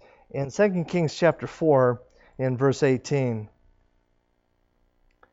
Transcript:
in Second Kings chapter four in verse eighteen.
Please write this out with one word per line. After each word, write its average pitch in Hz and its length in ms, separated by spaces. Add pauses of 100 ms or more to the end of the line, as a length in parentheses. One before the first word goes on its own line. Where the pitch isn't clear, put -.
(300)
in 135 220
Second 185 360
Kings 170 280
chapter 160 320
four 131 560 (340)
in 127 200
verse 135 260
eighteen. 127 680 (1800)